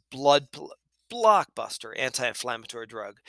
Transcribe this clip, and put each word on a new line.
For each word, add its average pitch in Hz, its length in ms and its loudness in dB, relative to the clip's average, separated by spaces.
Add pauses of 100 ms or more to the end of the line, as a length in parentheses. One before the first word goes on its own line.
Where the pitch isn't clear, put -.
(120)
blood 143 400 4
bl-, - 200 -16 (400)
blockbuster 175 840 2
anti-inflammatory 120 880 -4
drug. 107 300 -12 (120)